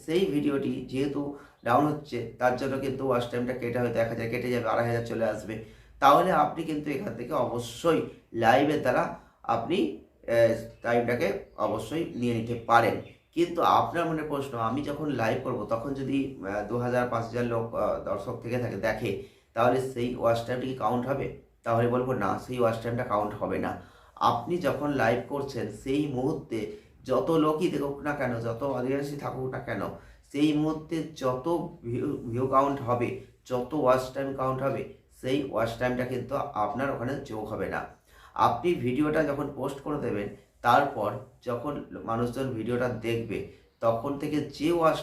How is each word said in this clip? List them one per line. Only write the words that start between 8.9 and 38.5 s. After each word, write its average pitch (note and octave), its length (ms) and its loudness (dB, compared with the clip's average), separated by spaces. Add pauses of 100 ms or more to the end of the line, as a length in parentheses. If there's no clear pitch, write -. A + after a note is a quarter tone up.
আপনি, D3+ 340 0 (500)
আহ, A#2 60 0 (480)
টাইমটাকে A#2+ 640 0 (120)
অবশ্যই A2 480 -2 (100)
নিয়ে A#2+ 180 0
নিতে A2+ 340 -2
পারেন। A2+ 280 6 (380)
কিন্তু E3+ 280 2
আপনার D#3 440 4
মনে D#3+ 180 -2
প্রশ্ন, C#3 340 -4
"আমি A#2 240 0
যখন D3 280 -4
লাইভ A2+ 340 0
করব G#2+ 260 -4
তখন C3+ 240 -2
যদি, C3+ 420 -2
আহ, G2+ 320 -4
দু A#2+ 100 -2
হাজার, B2 320 0
পাঁচ A#2 160 -2
হাজার A#2+ 200 -2
লোক, A#2 300 -2
আহ, F#2+ 280 0
দর্শক G#2 400 -6
থেকে A#2 160 -2
থাকে, G#2+ 160 -2
দেখে, G#2+ 480 -2 (300)
তাহলে B2+ 400 2
সেই A#2+ 220 -2
ওয়াচ A#2 320 2
টাইমটা B2+ 200 -2
কি C3 80 -4
কাউন্ট A#2+ 320 0
হবে?" - 340 -4 (220)
তাহলে A#2 240 4
বলবো, B2 260 2
"না, G2+ 340 0
সেই B2 120 -2
ওয়াচ A2+ 240 2
টাইমটা A#2+ 200 -2
কাউন্ট G#2 300 0
হবে F#2 260 -2
না।" F#2+ 220 -4 (340)
আপনি - 420 2
যখন C#3+ 360 0
লাইভ A#2+ 260 2 (100)
করছেন A#2 420 -4 (120)
সেই C#3+ 240 0
মুহূর্তে B2+ 720 -4 (220)
যত B2+ 280 2
লোকই D#3 360 4
দেখুক C#3+ 340 -2
না C#3+ 140 -4
কেন, B2 240 -2
যত A2+ 240 -4
অডিয়েন্সই C#3 540 -2
থাকুক B2+ 340 -6
না B2 80 -6
কেন, A2 220 -4 (500)
সেই D3 220 4
মুহূর্তে D#3 500 -2 (120)
যত C3 320 -2 (360)
ভিউ, B2+ 340 -4
ভিউ A#2+ 300 -2
কাউন্ট C3+ 340 4
হবে, A#2+ 400 -2 (240)
যত B2 280 -4
ওয়াচ C3 400 4
টাইম C3+ 220 -4
কাউন্ট C3 260 -2
হবে, - 320 -4 (280)
সেই C3+ 300 0
ওয়াচ A2+ 180 0 (100)
টাইমটা B2 260 0
কিন্তু A#2 300 -4
আপনার - 560 -2
ওখানে B2+ 340 -4
যোগ A2 200 -6
হবে G2 240 -4
না। E2 160 -4 (480)
আপনি A#2 400 4